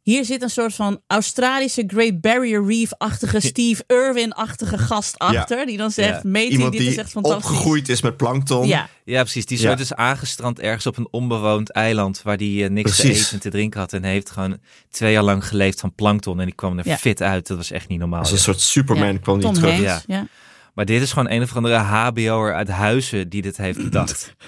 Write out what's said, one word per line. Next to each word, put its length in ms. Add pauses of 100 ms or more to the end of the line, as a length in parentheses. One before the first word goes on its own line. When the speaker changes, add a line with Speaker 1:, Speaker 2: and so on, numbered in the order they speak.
Speaker 1:
hier 240
zit 160
een 80
soort 240
van 340
Australische 800
Great 340
Barrier 440
Reef-achtige, 800
Speaker 2:
<laughs> 40
Speaker 1:
Steve 380
Irwin-achtige 880
gast 400
Speaker 3:
Ja. 100
Speaker 1:
achter, 380
die 120
dan 140
zegt, 320
Speaker 2:
Ja. 60
Speaker 1:
"Meet 220
Speaker 3:
Iemand 200
Speaker 1:
dit 100
Speaker 3:
die 80
Speaker 1:
is 80
echt 140
fantastisch." 400
Speaker 3:
opgegroeid 380
is 120
met 160
plankton. 500
Speaker 1:
Ja. 220 (160)
Speaker 2:
Ja, 160
precies. 240
Die 120
is 60
Speaker 3:
Ja. 60
Speaker 2:
ooit 80
dus 160
aangestrand 680
ergens 260
op 120
een 140
onbewoond 600
eiland 500
waar 160
die, 260
eh, 60
niks 260
Speaker 3:
Precies. 220
Speaker 2:
te 60
eten 100
en 60
te 100
drinken 300
had 140
en 100
heeft 260
gewoon 280 (320)
twee 220
jaar 120
lang 240
geleefd 320
van 160
plankton 440
en 60
die 100
kwam 240
er 80
Speaker 1:
Ja. 100
Speaker 2:
fit 240
uit. 260
Dat 100
was 140
echt 160
niet 120
normaal, 200
Speaker 3:
Als 100
een 60
Speaker 2:
joh. 100
Speaker 3:
soort 160
Superman 520
Speaker 1:
Ja. 60
Speaker 3:
kwam 200
die 60
Speaker 1:
Tom 80
Speaker 3:
terug. 180
Speaker 1:
Hanks, 140
Speaker 2:
Ja. 220
Speaker 1:
ja. 200 (460)
Speaker 2:
Maar 120
dit 160
is 120
gewoon 180
een 100
of 140
andere 200
H 360
B 60
O'er 360
uit 140
Huizen 640
die 120
dit 160
heeft 260
bedacht. 520 (120)